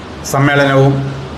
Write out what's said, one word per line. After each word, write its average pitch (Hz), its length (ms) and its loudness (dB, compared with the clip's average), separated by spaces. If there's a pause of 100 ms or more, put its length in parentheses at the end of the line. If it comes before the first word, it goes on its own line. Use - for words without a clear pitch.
(320)
സമ്മേളനവും 139 640 2 (420)